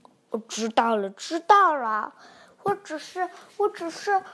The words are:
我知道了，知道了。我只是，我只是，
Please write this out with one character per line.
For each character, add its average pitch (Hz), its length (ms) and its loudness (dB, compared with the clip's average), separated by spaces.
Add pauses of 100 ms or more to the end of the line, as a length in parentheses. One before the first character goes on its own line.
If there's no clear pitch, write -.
(300)
我 233 80 -6
知 220 320 -6
道 226 260 2
了， 196 140 -2
知 320 300 -8
道 370 360 6
了。 220 380 -4 (500)
我 392 100 0
只 320 240 -8
是， 359 320 -6 (280)
我 415 100 2
只 349 240 -6
是， 381 320 0 (100)